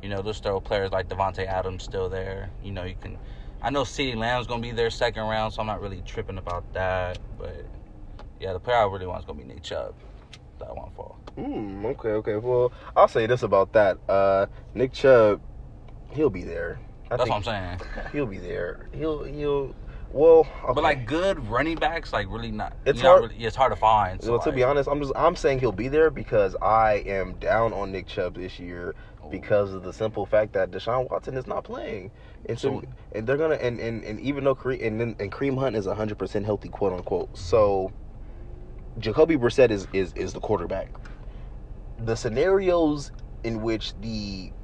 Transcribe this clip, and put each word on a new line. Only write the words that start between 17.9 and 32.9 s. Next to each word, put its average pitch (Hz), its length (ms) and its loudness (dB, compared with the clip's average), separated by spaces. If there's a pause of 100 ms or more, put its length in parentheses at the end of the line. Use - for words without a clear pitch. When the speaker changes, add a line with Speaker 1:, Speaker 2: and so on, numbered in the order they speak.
Speaker 2:
he'll 147 160 -2
be 95 100 -8
there. 90 540 -8
He'll, 147 320 -4
he'll, 143 500 -4 (380)
well, 160 340 10 (200)
okay. 127 100 0
Speaker 1:
But, 147 80 2
like, 135 240 2
good 165 420 0
running 147 280 0
backs, 160 360 -2
like, 104 160 -2
really 113 220 -6
not, 107 220 -6 (120)
Speaker 2:
It's 131 160 4
Speaker 1:
you're 131 100 4
not - 100 12
Speaker 2:
hard. 113 100 -2
Speaker 1:
really, 107 140 -8
it's 107 100 -2
hard 127 160 6
to - 80 0
find, 101 420 6
so, 110 120 -2
Speaker 2:
Well, 120 80 2
to - 100 0
be 131 100 2
Speaker 1:
like 123 80 6
Speaker 2:
honest, 143 200 2
I'm 143 120 0
just, 135 140 -2
I'm 160 200 4
saying 139 260 2
he'll 120 100 2
be 107 160 -2
there 151 240 4
because 104 500 0
I 107 460 4
am 95 320 -2
down 104 340 2
on 98 180 -4
Nick 92 160 -6
Chubb 90 280 -4
this 90 240 -10
year 87 340 -8 (300)
Speaker 1:
Oh. 76 60 -16
Speaker 2:
because 98 440 0
of 92 100 -10
the 90 100 -8
simple 110 320 -4
fact 107 280 2
that 95 180 0
Deshaun 120 380 -4
Watson - 260 -6
is 131 120 -6
not - 160 -6
playing. 214 480 -10 (380)
And 117 80 -4
so, - 240 -2
Speaker 1:
So - 60 -14 (260)